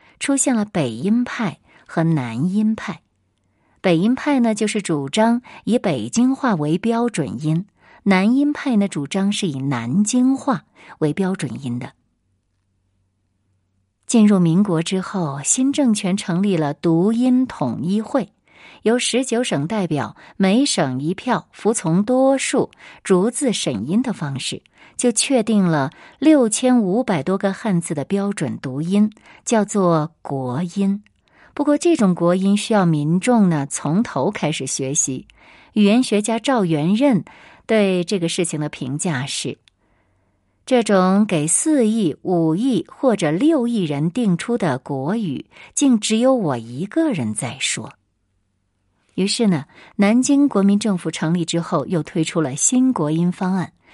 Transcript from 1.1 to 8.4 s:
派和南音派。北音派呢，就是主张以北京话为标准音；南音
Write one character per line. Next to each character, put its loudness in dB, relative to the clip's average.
派 -6
和 -2
南 0
音 0
派。 -8
北 2
音 2
派 0
呢， 2
就 -2
是 -2
主 -2
张 2
以 0
北 -2
京 2
话 0
为 0
标 0
准 -4
音； -2
南 2
音 2